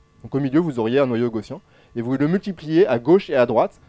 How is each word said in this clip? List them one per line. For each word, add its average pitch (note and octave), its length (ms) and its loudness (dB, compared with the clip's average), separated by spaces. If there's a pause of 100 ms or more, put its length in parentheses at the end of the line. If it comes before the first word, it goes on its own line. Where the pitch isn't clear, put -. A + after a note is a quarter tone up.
(220)
Donc, - 140 -10
au - 20 0
milieu, C#3 220 0
vous D#3 180 -4
auriez A#2 220 0
un C#3 60 2
noyau A#2+ 260 -2
gaussien, A2 280 -10 (360)
et A#2+ 40 -4
vous B2 160 -4
le C#3+ 120 0
multipliez E3+ 580 0
à A#2+ 140 -2
gauche E3 280 2
et E3 60 -4
à B2+ 100 4
droite B2 440 0